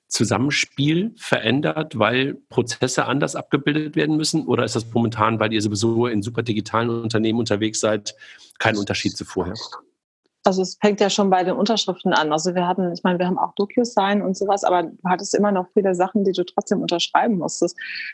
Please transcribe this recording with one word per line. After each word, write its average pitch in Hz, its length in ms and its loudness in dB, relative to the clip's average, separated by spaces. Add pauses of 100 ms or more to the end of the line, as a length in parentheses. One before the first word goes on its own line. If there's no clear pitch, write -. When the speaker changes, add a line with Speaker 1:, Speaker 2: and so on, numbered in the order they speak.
Speaker 1:
Zusammenspiel 147 1080 0
verändert, 151 840 0
weil 123 360 2 (140)
Prozesse - 580 -2
anders 143 280 0
abgebildet 151 600 -2
werden 156 200 2
müssen? 156 300 -2
Oder 120 180 2
ist 117 120 -4
das 113 180 -4
momentan, 113 460 2
weil 110 120 2
ihr 107 80 0
sowieso 113 460 0
in 110 160 -2
super 117 220 -4
digitalen 113 460 -2
Unternehmen 113 500 0
unterwegs 107 400 -2
seid, 107 340 -2 (460)
kein 110 160 2
Unterschied 98 400 -2
zu - 80 -10
vorher? 90 300 -4 (880)
Speaker 2:
Also 185 180 4
es 180 180 -8
fängt 208 200 4
ja 202 100 2
schon 196 180 2
bei 185 140 4
den 180 140 -2
Unterschriften 190 560 0
an. 156 200 2
Also 165 220 0
wir 175 140 0
hatten, 185 240 0
ich 175 100 -10
meine, 180 160 2
wir 180 80 0
haben 180 100 0
auch 170 200 -2
DocuSign 202 680 0
und 185 140 -2
sowas, 196 260 0
aber 180 220 2
du - 200 -12
hattest 185 300 0
immer 208 160 4
noch 185 240 0
viele 190 220 2
Sachen, 190 260 0
die 196 80 2
du 175 140 0
trotzdem - 360 -2
unterschreiben 175 580 0
musstest. 165 380 -2 (380)